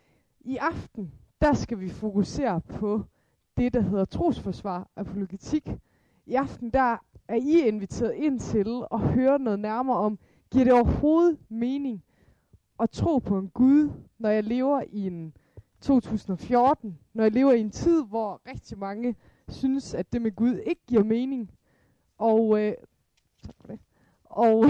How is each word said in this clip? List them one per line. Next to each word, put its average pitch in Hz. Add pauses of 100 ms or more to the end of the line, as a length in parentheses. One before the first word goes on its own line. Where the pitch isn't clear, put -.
(400)
I 254
aften, 247 (280)
der 294
skal 233
vi 185
fokusere 202
på 208 (540)
det, 247
der 247
hedder 190
trosforsvar, 196
apologetik. - (560)
I -
aften, 247
der 247 (320)
er 220
I 294
inviteret 214
ind 269
til 226
at 220
høre 262
noget 220
nærmere 226
om, 208 (320)
giver 262
det 247
overhovedet 302 (100)
mening 240 (760)
at 226
tro 320
på 196
en 190
Gud, 277 (280)
når 220
jeg 214
lever 254
i 202
en 165 (500)
to 269
tusind -
og 175
fjorten, 240 (160)
når 220
jeg 220
lever 262
i 233
en 214
tid, 330
hvor 208
rigtig 233
mange 214 (320)
synes, 269
at -
det 240
med 220
Gud 226
ikke 339
giver 226
mening, 240 (680)
og, 220
øh, 214 (680)
tak -
for -
det. - (440)
Og 220